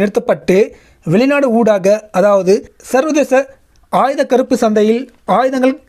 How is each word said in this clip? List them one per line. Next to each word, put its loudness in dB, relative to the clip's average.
நிறுத்தப்பட்டு -2
வெளிநாடு 2
ஊடாக, 0
அதாவது 2
சர்வதேச 0
ஆயுத -2
கருப்பு 0
சந்தையில் 0
ஆயுதங்கள் 0